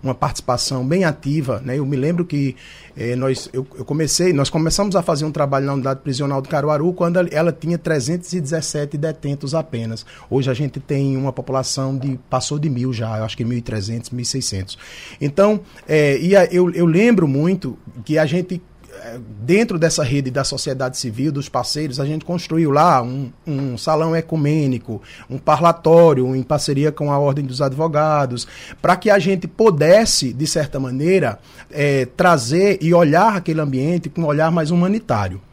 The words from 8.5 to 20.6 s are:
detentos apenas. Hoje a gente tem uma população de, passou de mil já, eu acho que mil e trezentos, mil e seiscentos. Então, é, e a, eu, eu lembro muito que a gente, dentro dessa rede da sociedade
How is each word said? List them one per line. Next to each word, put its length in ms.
detentos 560
apenas. 500
Hoje 220
a 40
gente 260
tem 360
uma 160
população 640
de, 220
passou 300
de 100
mil 240
já, 260
eu 60
acho 120
que 80
mil 140
e 40
trezentos, 480
mil 120
e 40
seiscentos. 500
Então, 400
é, 320
e 160
a, 120
eu, 260
eu 140
lembro 420
muito 500
que 140
a 80
gente, 340
dentro 340
dessa 240
rede 260
da 140
sociedade 560